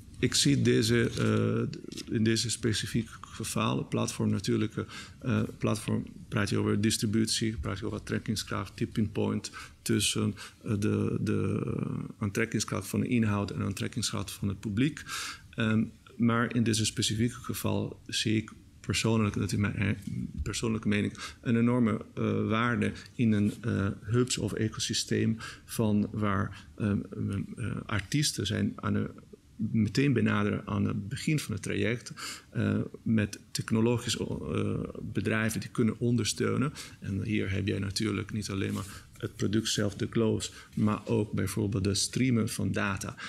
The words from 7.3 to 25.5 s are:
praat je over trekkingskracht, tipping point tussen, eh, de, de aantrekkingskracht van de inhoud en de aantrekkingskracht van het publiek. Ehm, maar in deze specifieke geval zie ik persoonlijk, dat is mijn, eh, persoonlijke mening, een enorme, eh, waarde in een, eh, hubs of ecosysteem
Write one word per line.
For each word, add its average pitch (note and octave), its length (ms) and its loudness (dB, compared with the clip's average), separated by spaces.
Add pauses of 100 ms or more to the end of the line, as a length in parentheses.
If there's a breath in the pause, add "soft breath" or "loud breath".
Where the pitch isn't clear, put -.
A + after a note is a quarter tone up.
praat G2+ 220 -4
je A2 60 -8
over G#2 180 -6
trekkingskracht, G#2+ 760 -4
tipping A2 340 0
point G#2 400 -2 (300 loud breath)
tussen, G#2+ 540 2 (280 loud breath)
eh, - 160 -4
de, G#2 420 2
de G#2 400 0 (580)
aantrekkingskracht G#2+ 680 -2
van G#2+ 120 0
de G#2 80 0
inhoud G#2 440 2
en - 80 -6
de G2+ 60 -2
aantrekkingskracht G2+ 680 -4
van - 160 -4
het F#2+ 120 -4
publiek. B2 440 -2 (460 loud breath)
Ehm, A2 340 2 (340)
maar A#2 380 4
in A#2+ 80 4
deze A2 220 2
specifieke A2+ 540 0
geval G#2 680 -4
zie A2 300 0
ik - 140 -4 (280)
persoonlijk, A2 560 2
dat G#2+ 160 0
is A2 60 0
mijn, G2+ 180 2
eh, G2+ 140 2 (540)
persoonlijke A2 440 -2
mening, G#2 260 2 (280 loud breath)
een A#2+ 160 2
enorme, A#2 480 4 (100)
eh, G#2+ 320 0
waarde A2 440 2 (240 loud breath)
in A2+ 160 4
een, G#2 300 4
eh, G2+ 260 0 (140)
hubs B2 360 2
of G#2+ 160 -2
ecosysteem A2 840 0 (280 loud breath)